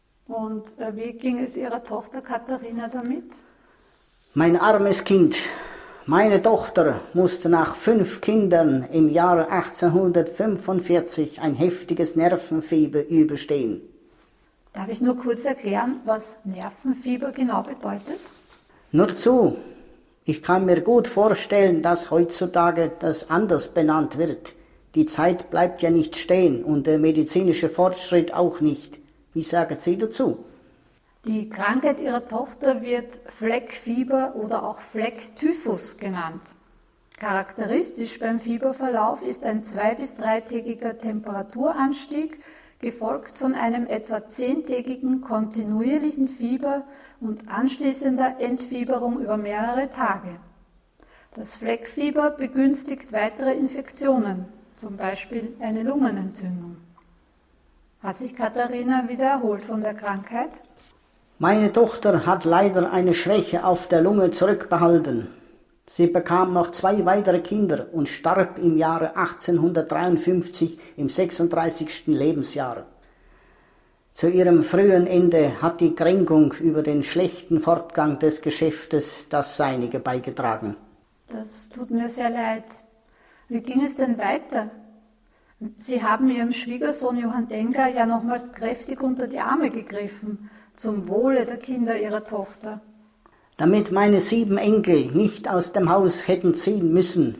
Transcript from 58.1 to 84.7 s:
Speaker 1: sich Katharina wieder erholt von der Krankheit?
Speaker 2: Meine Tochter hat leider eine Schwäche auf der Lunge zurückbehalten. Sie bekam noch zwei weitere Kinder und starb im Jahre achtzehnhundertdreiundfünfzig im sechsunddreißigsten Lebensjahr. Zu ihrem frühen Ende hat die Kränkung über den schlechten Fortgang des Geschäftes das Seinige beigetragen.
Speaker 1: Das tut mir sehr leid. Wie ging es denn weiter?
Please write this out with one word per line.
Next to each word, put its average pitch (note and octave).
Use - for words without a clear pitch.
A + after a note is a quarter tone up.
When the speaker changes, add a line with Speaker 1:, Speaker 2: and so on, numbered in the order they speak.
Speaker 1:
sich -
Katharina A#3+
wieder B3+
erholt A#3
von A3
der G#3+
Krankheit? G#3+
Speaker 2:
Meine G3+
Tochter A3
hat F3+
leider F3+
eine F#3
Schwäche F3
auf F3+
der E3
Lunge F#3+
zurückbehalten. E3
Sie E3+
bekam F3
noch F3
zwei F#3+
weitere F#3
Kinder F#3
und D3+
starb F3+
im E3
Jahre D#3+
achtzehnhundertdreiundfünfzig E3+
im C#3+
sechsunddreißigsten E3
Lebensjahr. C3+
Zu -
ihrem F3
frühen F#3
Ende E3+
hat E3+
die D#3+
Kränkung E3
über D#3
den D3
schlechten E3+
Fortgang D3+
des D#3
Geschäftes -
das C#3+
Seinige B2+
beigetragen. B2
Speaker 1:
Das A3
tut A#3+
mir A#3
sehr A#3+
leid. A3+
Wie A#3
ging B3+
es C#4+
denn A#3+
weiter? G#3+